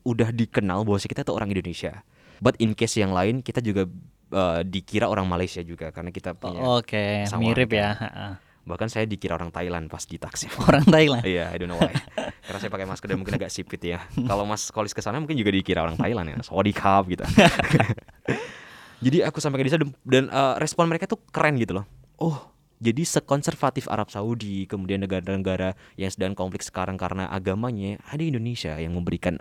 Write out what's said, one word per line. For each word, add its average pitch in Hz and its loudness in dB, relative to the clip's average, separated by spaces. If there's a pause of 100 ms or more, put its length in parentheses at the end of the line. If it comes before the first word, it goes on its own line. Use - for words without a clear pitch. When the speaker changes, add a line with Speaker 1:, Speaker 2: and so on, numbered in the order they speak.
Speaker 1:
udah 117 0
dikenal 104 0
bahwa 101 2
kita - -6
itu - -4
orang 104 -2
Indonesia. 90 -6 (380)
But 120 2
in 110 2
case - 0
yang 98 2
lain, 104 2
kita - -4
juga, 101 0 (460)
eh, 87 2
dikira 95 -2
orang 98 0
Malaysia 90 -2
juga 82 -10
karena 85 -10
kita 87 -10
punya 90 -8
Speaker 2:
Oh, 123 2
oke, 104 -2
Speaker 1:
kesamaan 104 -2
Speaker 2:
mirip 117 2
Speaker 1:
kan. 110 0
Speaker 2:
ya, 104 2
ha-ha. 104 -10 (340)
Speaker 1:
Bahkan 90 -6
saya 113 -2
dikira 92 -4
orang 85 -6
Thailand 85 -6
pas - -10
di - -12
taksi. - -8
Speaker 2:
<laughs> - -8
Orang 143 8
Thailand? 143 8
Speaker 1:
Iya, 87 0
I 87 -8
don't 87 -4
know 87 -2
why. - 4
Speaker 2:
<laughs> - -8
Speaker 1:
Karena 98 -10
saya 107 -6
pakai 95 -6
masker 95 -10
dan 95 0
mungkin 92 -6
agak 92 -4
sipit 92 -8
ya. 87 -4 (100)
Kalau 104 0
Mas 107 -4
Kolis 104 -4
ke 107 -6
sana 110 -4
mungkin 156 -4
juga 107 2
dikira 92 2
orang 82 -2
Thailand 92 0
ya. 78 -8
Sawadee 98 2
krap 98 4
gitu. - -2
<laughs> - 4 (680)
Jadi 131 4
aku 151 -2
sampai 143 -2
ke 135 2
sana 160 2
dan, 143 -2 (120)
dan, 131 4
eh, 135 2
respon 156 2
mereka 165 0
tuh 220 -2 (140)
keren 151 2
gitu 98 0
loh. 101 -10 (300)
Oh, 156 -4 (260)
jadi 113 0
sekonservatif 143 0
Arab 104 -2
Saudi, 101 -4
kemudian 98 -4
negara-negara 92 -2 (220)
yang 92 -4
sedang 95 -2
konflik 92 -4
sekarang 92 -6
karena 92 -4
agamanya, 98 -4 (100)
ada 147 -8
Indonesia 120 -4
yang 80 -4
memberikan 87 -2